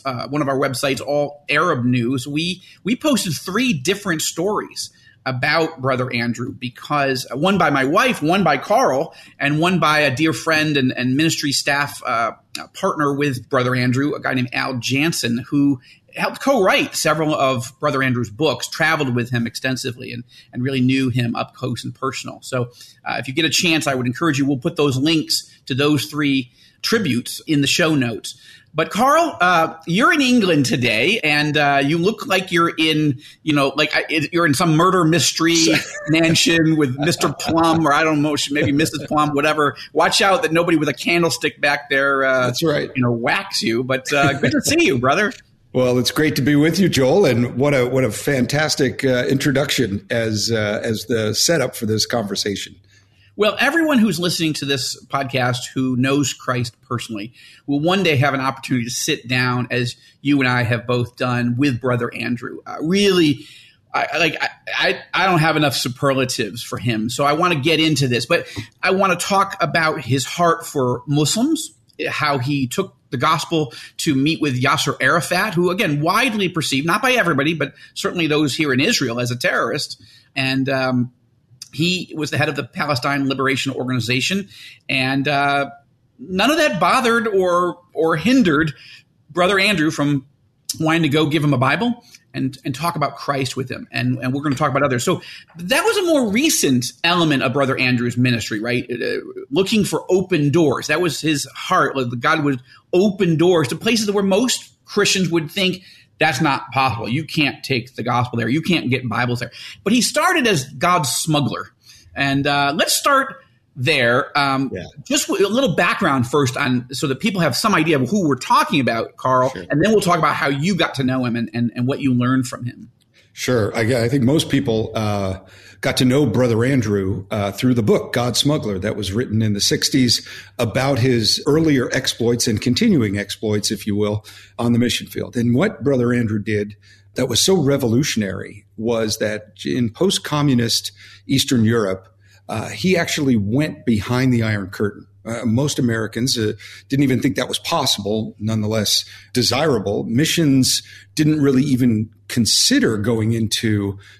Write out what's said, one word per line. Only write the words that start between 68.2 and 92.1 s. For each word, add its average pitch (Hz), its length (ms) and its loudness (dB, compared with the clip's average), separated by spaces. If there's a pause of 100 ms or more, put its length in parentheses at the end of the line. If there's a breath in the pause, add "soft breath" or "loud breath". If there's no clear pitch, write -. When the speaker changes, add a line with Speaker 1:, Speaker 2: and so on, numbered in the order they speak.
Speaker 1:
But 165 220 0 (360 loud breath)
I 185 100 0
wanna 190 240 2
talk 196 440 0
about 160 400 0
his 127 240 -2
heart 170 400 0
for 123 420 -2
Muslims, 185 680 0 (340)
how 143 300 -2
he 135 280 -2
took 190 300 -6 (140)
the 131 80 -6
gospel 156 560 0 (240 loud breath)
to 156 160 0
meet 147 260 0
with 135 180 0
Yasser 139 400 0
Arafat, 175 540 0
who, 180 160 2
again, 175 320 0
widely 208 480 2
perceived, 147 380 -2
not 190 160 0
by 254 100 2
everybody, 160 400 2
but 147 220 -4 (180 loud breath)
certainly 180 360 -4
those 151 260 2
here 151 180 0
in 123 80 2
Israel, 135 400 0
as 120 100 -2
a 123 60 -4
terrorist. 156 640 -4 (320 soft breath)
And, 135 360 -2
um, 127 420 0 (600)
he 175 440 -2
was 151 140 -4
the 139 80 -4
head 151 100 0
of 147 80 -4
the 143 80 -4
Palestine 139 640 -2
Liberation 135 420 -2
Organization. 127 800 -2 (400 loud breath)
And, 135 400 0
uh, 139 420 0 (480)
none 196 320 0
of 320 60 2
that 285 240 2
bothered 226 480 2
or, 180 520 2 (120)
or 160 240 2
hindered 165 560 4 (560 loud breath)
Brother 185 300 2
Andrew 190 320 2
from 143 360 0 (540)
wanting 160 220 2
to 147 80 2
go 156 160 2
give 147 180 0
him 147 80 4
a 135 60 2
Bible 165 440 0 (300 loud breath)